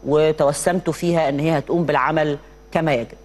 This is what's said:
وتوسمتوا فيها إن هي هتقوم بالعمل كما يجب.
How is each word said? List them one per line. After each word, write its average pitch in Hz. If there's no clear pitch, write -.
وتوسمتوا 156
فيها 165
إن 143
هي 160
هتقوم 165
بالعمل 151
كما 160
يجب. 117